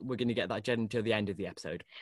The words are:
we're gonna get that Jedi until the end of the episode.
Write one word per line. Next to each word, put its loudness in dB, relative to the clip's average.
we're -4
gonna 2
get 0
that -2
Jedi 2
until 0
the 4
end 4
of -2
the -4
episode. -8